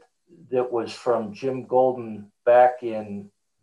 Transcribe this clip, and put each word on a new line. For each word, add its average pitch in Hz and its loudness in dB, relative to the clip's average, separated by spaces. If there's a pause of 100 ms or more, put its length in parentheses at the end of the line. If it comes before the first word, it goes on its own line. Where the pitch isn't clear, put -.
(520)
that 123 -2
was 113 -4
from 113 -2
Jim 131 -8
Golden 123 0 (140)
back 123 6
in 107 -8 (320)